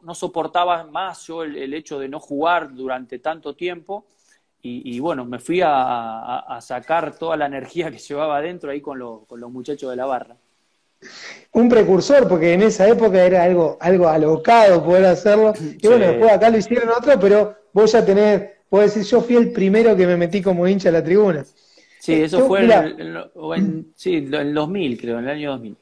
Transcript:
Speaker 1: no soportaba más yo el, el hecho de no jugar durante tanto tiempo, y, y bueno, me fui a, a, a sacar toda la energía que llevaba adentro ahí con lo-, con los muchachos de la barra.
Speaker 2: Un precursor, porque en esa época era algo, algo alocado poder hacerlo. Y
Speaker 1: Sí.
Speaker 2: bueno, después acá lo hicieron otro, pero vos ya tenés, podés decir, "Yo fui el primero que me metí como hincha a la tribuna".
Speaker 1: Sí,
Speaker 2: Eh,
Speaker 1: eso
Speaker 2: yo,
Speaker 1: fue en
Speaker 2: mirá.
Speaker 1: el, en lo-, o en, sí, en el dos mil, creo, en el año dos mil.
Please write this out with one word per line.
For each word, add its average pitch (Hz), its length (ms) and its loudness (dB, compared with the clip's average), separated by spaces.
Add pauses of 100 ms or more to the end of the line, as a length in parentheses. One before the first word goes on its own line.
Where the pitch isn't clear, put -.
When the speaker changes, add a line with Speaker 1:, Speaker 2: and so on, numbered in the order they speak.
Speaker 1:
no 170 140 -18
soportaba 170 680 -4
más 170 420 -12
yo 165 160 -12
el, 151 140 -12
el 139 180 -10
hecho 151 240 -12
de 135 100 -10
no 147 120 -14
jugar 156 520 -4
durante 127 460 -12
tanto 156 360 -12
tiempo, 180 520 -12 (560)
y, 120 340 -12
y - 20 -10
bueno, 135 280 -8
me 123 120 -12
fui 170 220 -4
a, 165 100 2
a, 123 840 -6
a 117 60 -18
sacar 151 540 -6
toda 165 200 -6
la 147 100 -4
energía 139 440 -10
que - 80 -20
llevaba 143 400 -6
adentro 160 320 -10
ahí 143 100 -10
con 143 180 -14
lo-, 113 280 -18
con 120 140 -20
los 120 100 -18
muchachos 127 400 -12
de 123 60 -10
la 127 100 -8
barra. 120 300 -8 (1160)
Speaker 2:
Un 240 180 4
precursor, 208 580 4
porque 170 240 0
en 180 100 2
esa 214 240 2
época 208 380 4
era 180 180 4
algo, 175 380 0
algo 180 260 2
alocado 160 800 4
poder 180 220 4
hacerlo. 208 500 2
Y 151 240 -12
Speaker 1:
Sí. 208 80 2
Speaker 2:
bueno, 233 180 6
después 226 240 4
acá 208 200 4
lo 226 80 2
hicieron 233 320 -2
otro, 240 280 2
pero 202 380 2 (160)
vos 214 180 4
ya 226 140 4
tenés, 196 460 2 (180)
podés 208 260 2
decir, 208 160 -4
"Yo 233 120 2
fui 240 140 0
el 233 140 4
primero 208 460 2
que 180 100 2
me 175 120 0
metí 170 240 -2
como 180 260 0
hincha 196 220 0
a - 20 0
la 160 100 0
tribuna". 175 400 2 (560)
Speaker 1:
Sí, - 140 -4
Speaker 2:
Eh, 156 120 2
Speaker 1:
eso 165 160 0
Speaker 2:
yo, 262 60 4
Speaker 1:
fue 196 140 0
en 233 60 4
Speaker 2:
mirá. 202 180 6
Speaker 1:
el, 156 160 -10
en 165 140 -12
lo-, - 200 -14
o 160 200 -10
en, 170 420 -4
sí, 185 200 -4
en 139 180 -6
el 147 180 -4
dos 151 160 -2
mil, 165 320 -6
creo, 117 180 -6
en 120 60 -8
el 135 60 -6
año 147 220 -8
dos 127 80 -10
mil. 110 220 -18